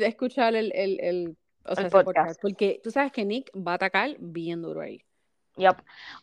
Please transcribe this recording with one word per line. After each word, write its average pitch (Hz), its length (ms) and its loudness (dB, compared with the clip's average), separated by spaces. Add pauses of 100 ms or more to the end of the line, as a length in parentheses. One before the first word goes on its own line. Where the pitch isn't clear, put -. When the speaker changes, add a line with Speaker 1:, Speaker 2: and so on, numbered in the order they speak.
Speaker 1:
escuchar 226 500 0
el, 220 200 0
el, 190 240 0
el, 175 380 -4 (280)
o - 100 -4
sea, 190 80 0
Speaker 2:
El 180 40 0
Speaker 1:
ese 185 100 6
podcast, 180 80 8
Speaker 2:
podcast. 165 360 0
Speaker 1:
porque 202 420 0
tú 226 80 -8
sabes 277 200 0
que 214 140 -4
Nick 226 300 -4
va 175 160 -4
a 175 40 0
atacar 196 440 0
bien 170 420 -8
duro 160 200 -8
ahí. - 220 -12 (540)
Speaker 2:
Yup. 185 200 6 (460)